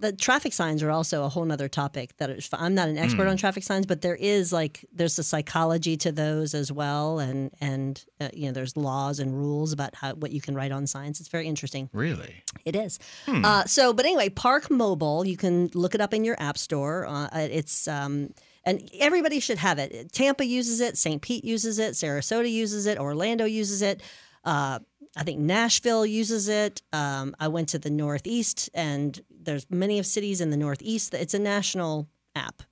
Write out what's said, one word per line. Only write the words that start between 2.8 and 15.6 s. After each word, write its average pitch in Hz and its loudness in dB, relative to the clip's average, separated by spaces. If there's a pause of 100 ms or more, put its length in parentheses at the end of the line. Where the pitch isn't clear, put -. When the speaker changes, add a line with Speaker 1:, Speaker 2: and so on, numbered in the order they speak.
Speaker 1:
an 151 0
expert 190 4
Speaker 2:
Mm. 190 4
Speaker 1:
on 190 2
traffic 190 0
signs, 190 0
but 180 0
there 175 0
is, 196 2
like, 160 -2
there's 170 0
a 165 0
psychology 165 2
to 170 0
those 156 0
as 143 -2
well. 147 0
And, 135 -2
and, 135 -2 (160)
uh, 143 -4
you 147 -6
know, 131 -4
there's 131 -4
laws 139 -2
and 135 -2
rules 147 0
about 143 -4
how, - -6
what 151 -6
you 147 -4
can 139 -4
write 135 -2
on 139 -2
signs. 143 -8
It's 160 -16
very 165 -4
interesting. 143 -6
Speaker 2:
Really? 101 -4 (220)
Speaker 1:
It 170 -2
is. 208 -4 (280)
Speaker 2:
Hmm. 202 2
Speaker 1:
Uh, 208 6
so, 254 6
but 254 2
anyway, 285 4
Park 262 2
Mobile, 175 4
you 190 0
can 175 4